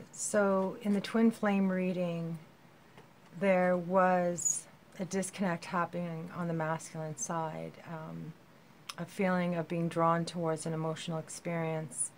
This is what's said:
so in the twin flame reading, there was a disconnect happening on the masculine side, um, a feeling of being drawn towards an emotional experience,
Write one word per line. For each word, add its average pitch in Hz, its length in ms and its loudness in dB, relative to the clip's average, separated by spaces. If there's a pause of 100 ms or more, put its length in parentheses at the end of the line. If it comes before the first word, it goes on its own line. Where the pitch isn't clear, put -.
(120)
so 190 720 2
in 202 100 2
the 196 80 2
twin 226 300 4
flame 196 380 2
reading, 175 680 -2 (1000)
there 180 360 4
was 180 880 2 (340)
a 190 60 -4
disconnect 185 600 -2
happening 170 720 -2
on 175 100 -2
the 165 60 0
masculine 160 640 -4
side, 160 540 -4 (160)
um, 165 440 -10 (640)
a 170 100 -8
feeling 180 500 0
of 165 120 -2
being 170 220 0
drawn 165 340 4
towards 165 440 -2
an 165 60 -2
emotional 160 440 -4
experience, 160 1000 -4